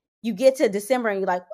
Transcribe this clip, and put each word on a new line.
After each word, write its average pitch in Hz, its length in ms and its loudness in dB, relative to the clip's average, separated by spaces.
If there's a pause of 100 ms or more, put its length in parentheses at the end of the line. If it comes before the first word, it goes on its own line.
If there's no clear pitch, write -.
(200)
you 226 120 -4
get 262 240 4
to 269 120 2
December 214 420 -2
and 196 100 -2
you're 190 80 -4
like, 180 260 -2